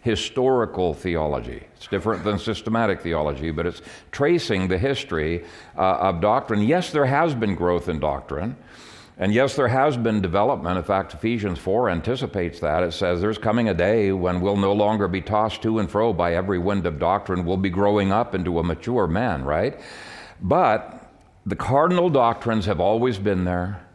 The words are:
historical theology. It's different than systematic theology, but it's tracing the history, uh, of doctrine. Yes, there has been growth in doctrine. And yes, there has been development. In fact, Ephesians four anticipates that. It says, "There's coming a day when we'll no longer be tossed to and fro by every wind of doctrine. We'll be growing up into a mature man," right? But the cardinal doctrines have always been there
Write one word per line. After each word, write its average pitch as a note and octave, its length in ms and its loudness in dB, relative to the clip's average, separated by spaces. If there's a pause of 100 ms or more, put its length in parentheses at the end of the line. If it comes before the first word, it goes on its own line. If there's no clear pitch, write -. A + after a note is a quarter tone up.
historical A2+ 920 0
theology. C#2+ 680 -4 (120)
It's - 120 -20
different G2 360 -2
than G#2 140 0
systematic A2 640 -2
theology, D#2 500 -2
but E2 140 -4
it's F2 160 -6 (300)
tracing C#3 560 0
the F2+ 100 2
history, E2+ 680 -2 (320)
uh, - 60 -2
of F#2 400 2
doctrine. G#2+ 400 2
Yes, D#3+ 300 2
there C#3+ 140 2
has D3 280 2
been G#2+ 220 0
growth F2 340 0
in D#2+ 100 -2
doctrine. D2+ 560 -4 (640)
And G2 120 0
yes, B2+ 240 2
there C3 120 2
has C3 280 2
been A2 260 0
development. F#2+ 560 0
In F2 60 -2
fact, G2 300 -2
Ephesians G#2 460 -2
four A2 280 0
anticipates F#2 760 -4
that. D#2+ 200 0
It E2 120 -2
says, F2 280 -2
"There's G#2 160 -2
coming A2+ 320 0
a F#2+ 40 0
day G2 380 2
when F2+ 300 0
we'll G2+ 160 2
no G2 160 2
longer G#2 340 2
be F2+ 140 -2
tossed G#2+ 420 -2
to A2+ 140 0
and G2+ 120 -2
fro G#2+ 240 2
by F2 200 0
every F#2 240 0
wind F2+ 300 0
of D#2 100 -2
doctrine. F2+ 480 0
We'll F#2 120 0
be F#2+ 120 0
growing G2+ 420 2
up A2+ 220 0
into F2 240 -2
a E2 60 0
mature F#2+ 420 0
man," E2+ 380 -2
right? D#2+ 360 0 (640)
But A#2 680 0 (340)
the F2 100 -2
cardinal F3 540 2
doctrines A#2 560 2
have F#2 140 0
always A2 400 2
been G2 240 0
there F2+ 380 -2 (140)